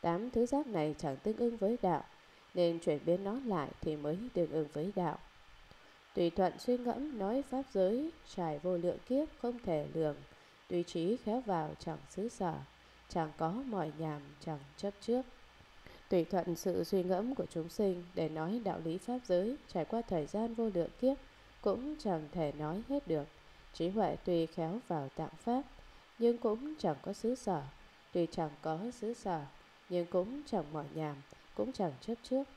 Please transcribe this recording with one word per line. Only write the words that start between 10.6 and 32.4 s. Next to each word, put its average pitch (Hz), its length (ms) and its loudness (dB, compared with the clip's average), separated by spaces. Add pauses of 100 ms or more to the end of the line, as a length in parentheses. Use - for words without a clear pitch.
tùy 175 160 0
trí 175 340 0
khéo 226 220 0
vào 165 400 -2
chẳng 160 180 -6 (120)
xứ 214 200 -4
sở, 175 240 -2 (560)
chẳng 156 280 0
có 160 140 2
mỏi 208 460 -2
nhàm 156 240 -4 (240)
chẳng 151 140 -4 (180)
chấp 202 240 -4
trước. 254 240 2 (840)
Tùy 175 140 6
thuận 170 320 0
sự 180 280 0
suy 185 200 2
ngẫm 190 320 2
của - 140 0
chúng 165 200 -4
sinh 185 340 0 (120)
để 160 140 0
nói 160 340 -2
đạo 185 220 0
lý 165 120 0
pháp 247 300 -4
giới, 190 280 4 (180)
trải 165 120 0
qua 226 160 -2
thời 165 240 0
gian 226 280 -2
vô 226 200 2
lượng 170 160 2 (120)
kiếp 269 160 4 (440)
cũng 240 380 0
chẳng 160 320 0
thể 156 280 0
nói 156 300 -4
hết 285 180 -2
được. 156 200 0 (460)
Trí 165 160 0
huệ 190 260 2 (100)
tuy 170 200 4
khéo 170 420 -2
vào 143 280 0
tạng 160 220 -6
pháp, 247 240 0 (580)
nhưng 233 180 6
cũng 240 420 0
chẳng 160 220 2
có 196 120 -6
xứ 240 220 0
sở. 185 260 0 (500)
Tuy 170 200 2
chẳng 156 200 0 (100)
có 160 180 -2 (220)
xứ 220 120 -2
sở, 180 280 -2 (480)
nhưng 175 160 2
cũng 190 400 0
chẳng 151 280 -2
mỏi 151 120 -4 (100)
nhàm, 151 200 -2 (400)
cũng 220 160 0
chẳng 175 300 0
chấp 233 220 -4
trước. 262 200 0 (140)